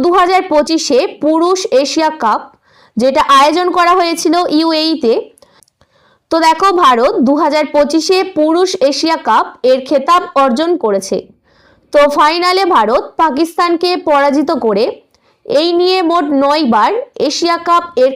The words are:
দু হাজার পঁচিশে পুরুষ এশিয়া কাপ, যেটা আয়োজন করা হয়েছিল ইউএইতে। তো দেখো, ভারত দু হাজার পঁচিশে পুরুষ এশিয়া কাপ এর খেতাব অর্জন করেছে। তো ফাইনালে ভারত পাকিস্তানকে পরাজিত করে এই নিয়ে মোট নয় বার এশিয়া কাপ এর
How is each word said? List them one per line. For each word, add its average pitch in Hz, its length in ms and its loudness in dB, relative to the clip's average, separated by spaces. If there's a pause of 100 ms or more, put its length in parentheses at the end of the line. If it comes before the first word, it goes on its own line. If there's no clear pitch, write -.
দু 349 60 2 (100)
হাজার 370 220 2 (100)
পঁচিশে 302 480 0 (240)
পুরুষ 330 360 0 (220)
এশিয়া 311 280 -2 (140)
কাপ, 226 180 0 (560)
যেটা 269 240 0 (180)
আয়োজন 320 280 2 (100)
করা 349 220 2
হয়েছিল 339 360 0 (220)
ইউএইতে। 320 560 0 (1160)
তো 320 40 -2 (120)
দেখো, 320 200 2 (160)
ভারত 262 300 2 (140)
দু 277 60 2 (100)
হাজার 302 300 0
পঁচিশে 311 440 0 (200)
পুরুষ 320 320 0 (200)
এশিয়া 311 280 -2 (100)
কাপ 240 180 2 (240)
এর 262 180 2
খেতাব 311 340 0 (220)
অর্জন 269 260 0 (140)
করেছে। 202 340 -2 (760)
তো 294 60 4 (160)
ফাইনালে 349 480 0 (120)
ভারত 254 280 0 (180)
পাকিস্তানকে 339 680 0 (180)
পরাজিত 285 440 2 (140)
করে 214 200 0 (600)
এই 320 240 0 (100)
নিয়ে 370 180 2 (120)
মোট 339 160 0 (180)
নয় 294 200 0 (100)
বার 330 180 2 (360)
এশিয়া 339 300 -2 (100)
কাপ 349 160 2 (200)
এর 269 120 2